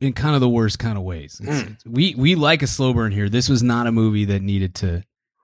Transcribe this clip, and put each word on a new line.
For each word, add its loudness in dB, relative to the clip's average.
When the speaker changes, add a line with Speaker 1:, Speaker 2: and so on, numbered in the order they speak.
Speaker 1:
in 0
kind 0
of 4
the 4
worst 2
kind -4
of -6
ways. -10
It's, -8
Speaker 2:
Mm. -4
Speaker 1:
it's, -20
we, 0
we 4
like 2
a 0
slow 0
burn 0
here. -2
This 0
was 4
not 0
a 0
movie 2
that 0
needed -2
to, -4